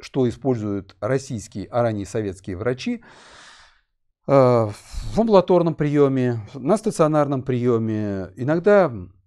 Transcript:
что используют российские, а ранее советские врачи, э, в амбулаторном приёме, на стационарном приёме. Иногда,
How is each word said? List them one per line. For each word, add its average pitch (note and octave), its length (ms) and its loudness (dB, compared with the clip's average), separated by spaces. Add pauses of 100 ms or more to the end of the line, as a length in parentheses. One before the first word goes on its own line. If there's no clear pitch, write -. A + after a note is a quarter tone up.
что B2+ 280 -2
используют G#2+ 720 -4
российские, A2+ 640 -6
а A#2+ 160 -2
ранее G#2 240 -2
советские G2 500 -6
врачи, B2+ 460 -4 (1300)
э, C#3+ 40 0
в B2 840 2
амбулаторном F3+ 560 4
приёме, C3+ 640 2 (160)
на C#3+ 220 0
стационарном D3+ 640 0
приёме. A2 960 -2
Иногда, E3 560 2 (340)